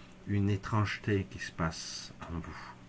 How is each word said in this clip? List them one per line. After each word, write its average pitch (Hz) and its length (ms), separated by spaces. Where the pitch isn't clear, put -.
une 101 220
étrangeté 101 800
qui - 100
se - 120
passe - 640
en 85 100
vous. 80 180